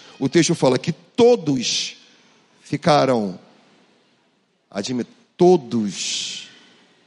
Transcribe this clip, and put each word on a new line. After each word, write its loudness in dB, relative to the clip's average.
O -2
texto 2
fala 2
que -6
todos 0
ficaram 0
admirados. -8
Todos. 0